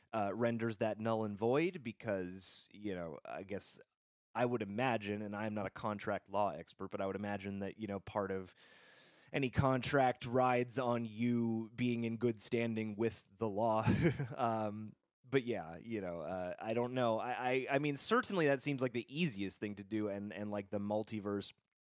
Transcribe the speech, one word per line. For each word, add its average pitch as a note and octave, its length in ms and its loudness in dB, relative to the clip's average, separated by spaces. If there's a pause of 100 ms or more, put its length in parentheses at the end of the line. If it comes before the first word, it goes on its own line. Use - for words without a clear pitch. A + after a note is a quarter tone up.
(140)
uh, G#2 200 0
renders A#2 440 0
that G#2+ 220 0
null A2 260 2
and G#2 120 -4
void, C#3 460 2
because, F#2+ 880 -4
you G#2 240 -6
know, E2+ 220 -6 (100)
I D2 160 -8
guess G2 360 -6 (540)
I A#2+ 120 4
would A#2+ 180 2
imagine, G#2+ 580 0
and G#2 140 -6
I'm G#2+ 180 -2
not G#2 140 -2
a G2 40 -4
contract G#2 600 -4
law G2+ 260 2
expert, F#2 340 -10
but G2+ 100 -4
I G2 40 2
would G2 100 0
imagine G2+ 440 -4
that, G2 200 -6
you G#2+ 80 -4
know, G2+ 120 -4
part G2 320 -2
of F#2+ 220 -4 (800)
any C#3 160 2
contract C3 760 4
rides B2 540 4
on A#2+ 260 2
you A2+ 680 2
being A#2+ 300 0
in A2+ 100 0
good A2+ 240 0
standing A2 560 0
with A2+ 280 0 (160)
the A2+ 80 2
law. A2 380 4 (260)
<laughs> B2+ 260 -6
Um, G#2+ 560 0 (360)
but B2+ 160 2
yeah, G2 200 -2 (180)
you A2+ 180 -4
know, F2 200 -4
uh, F2+ 400 -4
I G#2 120 -4
don't B2 200 0
know. A#2 260 2
I, A2+ 100 -4
I, B2+ 440 0
I C#3 60 2
mean, D3 180 0
certainly G3+ 500 2
that C#3 140 4
seems C#3 200 0
like B2+ 120 2
the A#2+ 160 -2
easiest A2+ 500 -2
thing G#2 160 -2
to G2+ 80 -12
do, G#2+ 240 0
and, G2+ 240 -4
and, G#2 200 -4
like, G#2 180 -4
the G#2 100 0
multiverse G#2 720 -2 (340)